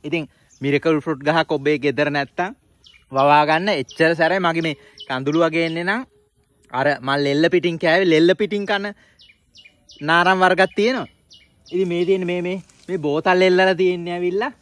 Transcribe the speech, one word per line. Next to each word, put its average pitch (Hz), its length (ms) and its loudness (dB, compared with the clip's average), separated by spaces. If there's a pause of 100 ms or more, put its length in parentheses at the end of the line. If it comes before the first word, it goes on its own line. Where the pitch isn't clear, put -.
ඉතින් 156 200 -6 (380)
මිරකල් 143 400 0
ෆෘට් 139 260 -6
ගහක් 160 240 0
ඔබේ 147 280 0
ගෙදර 143 320 -2
නැත්තම් 147 440 -6 (560)
වවා 143 340 4
ගන්න. 165 240 0 (120)
එච්චර 165 340 0
සැරයි 170 300 0
මගේ 165 220 -2
මේ 147 80 -4 (320)
කඳුළු 143 380 0
වගේ 165 240 -2
එන්නේ 170 200 -6
නම් 226 120 -4 (720)
අර 135 140 -2 (140)
මල් 139 320 -2
එල්ල 160 160 2
පිටින් 170 300 -2
කෑවේ 175 340 2
ලෙල්ල 170 220 4
පිටින් 202 340 -4
කන 202 160 -4 (1160)
නාරම් 175 420 2
වර්ගක් 185 320 2
තියෙනවා. 220 320 -2 (600)
ඉතින් 180 200 -2
මේ 175 180 -2
තියෙන 185 220 0
මේ, 175 140 -4
මේ, 180 200 -6 (260)
මේ 180 180 -6
බෝතල් 160 360 2
එල්ලලා 185 340 4
තියෙන්නේ 175 420 -2
ඇවිල්ලා 190 340 -2 (100)